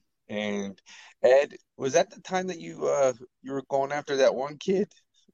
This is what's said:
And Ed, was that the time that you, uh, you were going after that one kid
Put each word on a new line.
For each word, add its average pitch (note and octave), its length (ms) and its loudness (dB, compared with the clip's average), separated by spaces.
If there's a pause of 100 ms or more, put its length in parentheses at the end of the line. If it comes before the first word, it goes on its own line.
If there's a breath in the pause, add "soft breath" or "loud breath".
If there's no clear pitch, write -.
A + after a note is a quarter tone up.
(280)
And G#2 520 -6 (420 loud breath)
Ed, C#3 340 4 (200)
was C3 180 -4
that F3 160 4
the - 120 -20
time F#3 240 -4
that F3+ 140 -8
you, D#3+ 260 -8
uh, C#3+ 260 2 (300)
you C3+ 100 -10
were C#3 160 -6
going C#3 240 -2
after D3 260 -4
that B2 160 4
one C#3 220 -6
kid F#3 320 -2 (460)